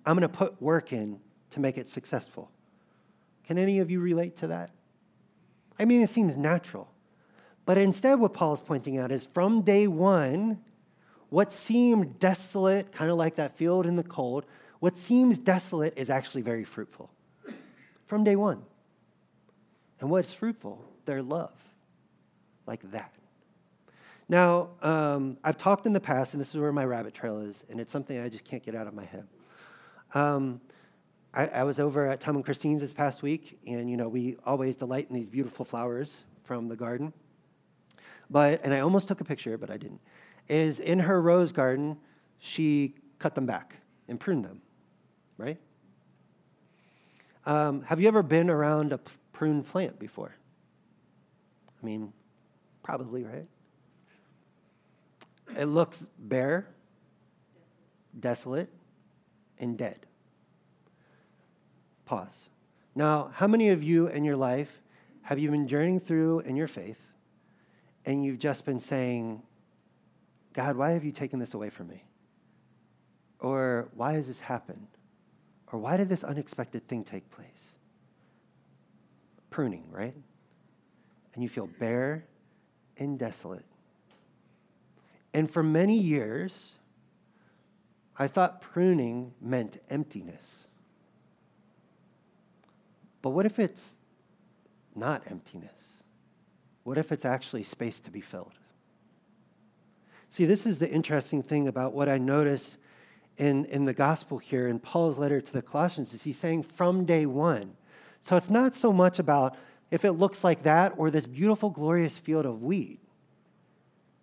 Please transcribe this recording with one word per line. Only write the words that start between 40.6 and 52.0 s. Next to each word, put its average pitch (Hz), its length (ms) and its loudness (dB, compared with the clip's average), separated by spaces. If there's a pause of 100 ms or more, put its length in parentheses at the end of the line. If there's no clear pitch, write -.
in 175 180 2
her 180 240 4
rose 170 300 6
garden, 143 440 0 (420)
she 147 560 0 (240)
cut - 160 -4
them 135 120 -2
back - 300 -8 (320)
and 117 120 -10
pruned 147 240 -2
them, 95 160 -16 (800)
right? 135 200 -8 (1900)
Um, 147 360 0
have 165 180 -2
you 208 80 8
ever 214 140 6
been 165 260 4
around 151 440 2
a 127 60 -4
p-, - 140 -16 (200)
pruned 147 340 0
plant - 320 -4
before? - 360 -14 (1500)
I - 20 -16
mean, 107 280 -10 (720)